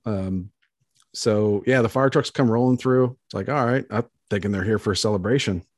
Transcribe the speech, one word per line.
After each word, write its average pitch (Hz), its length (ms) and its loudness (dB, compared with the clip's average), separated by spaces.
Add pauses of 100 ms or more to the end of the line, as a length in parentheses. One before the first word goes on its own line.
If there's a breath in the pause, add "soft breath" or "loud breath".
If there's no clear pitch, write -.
um, 95 440 -4 (640)
so 104 540 0
yeah, 127 160 4
the 110 60 0
fire 135 200 2
trucks 139 220 0
come 127 200 2
rolling 123 280 2
through. 127 380 2 (100)
It's - 80 -18
like, 98 160 -6
all 135 160 0
right, 127 240 0
I'm 110 140 -2 (260)
thinking 101 220 -2
they're 95 120 -2
here 107 140 0
for 104 140 -2
a 92 40 0
celebration, 104 680 0 (160)